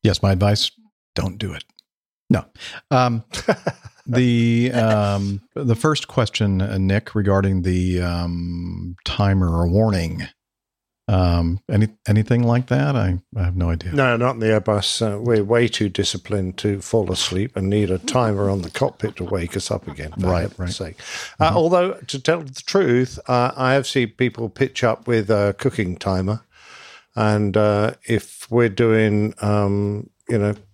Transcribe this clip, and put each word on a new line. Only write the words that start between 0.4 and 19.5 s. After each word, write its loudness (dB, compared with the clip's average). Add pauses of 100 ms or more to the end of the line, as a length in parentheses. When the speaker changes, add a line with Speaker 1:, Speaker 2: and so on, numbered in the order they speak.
Speaker 1:
don't -6
do -8
it. -14 (680)
No. 0 (460)
Um, 0 (420)
<laughs> -10
the, 2
um, 0
Speaker 2:
<laughs> -18
Speaker 1:
the 0
first 0
question, 0
uh, -2
Nick, 0
regarding 2
the, 0
um, -4 (100)
timer 2
or 2
warning, 0 (800)
um, 2 (100)
any, 2 (180)
anything 2
like 2
that? 0
I, 0 (180)
I 0
have 0
no 0
idea. -4
Speaker 3:
No, 2
not 0
in -12
the 0
Airbus. 0
Uh, -2
we're 2
way 2
too -2
disciplined -4
to -2
fall 0
asleep -2
and -2
need 2
a 0
timer 0
on -2
the -10
cockpit -4
to -8
wake -6